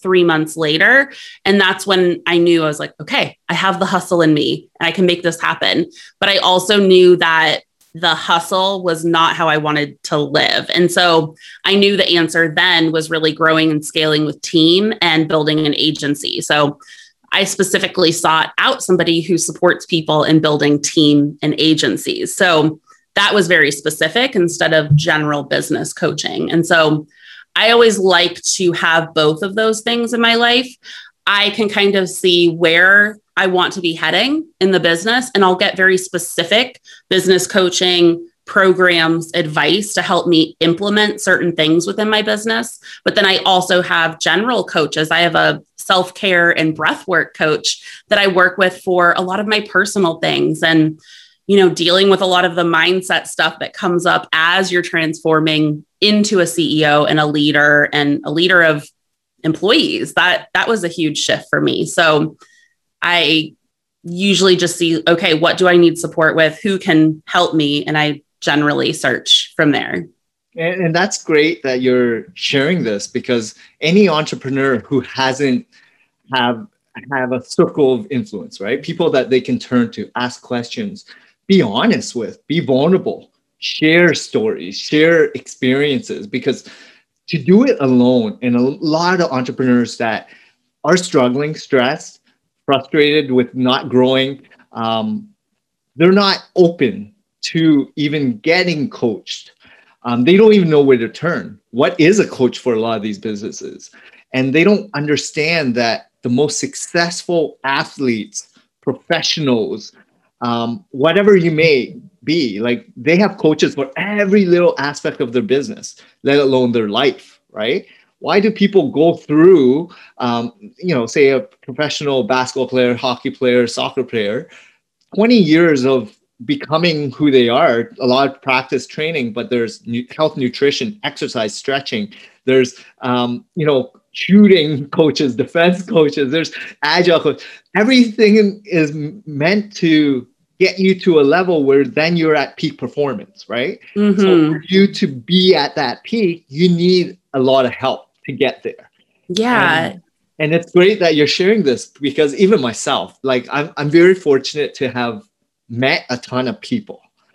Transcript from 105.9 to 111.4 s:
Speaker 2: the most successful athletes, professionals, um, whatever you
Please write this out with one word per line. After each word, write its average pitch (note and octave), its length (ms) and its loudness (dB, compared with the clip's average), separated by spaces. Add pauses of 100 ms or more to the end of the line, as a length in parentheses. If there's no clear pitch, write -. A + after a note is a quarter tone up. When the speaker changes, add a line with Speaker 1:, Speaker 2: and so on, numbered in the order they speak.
Speaker 2:
the B2+ 80 -6
most C#3 300 -2
successful E3+ 1080 -4
athletes, C3+ 880 -4 (300)
professionals, B2+ 1120 -4 (500)
um, A#2 480 -6
whatever F3+ 460 4
you E3+ 140 2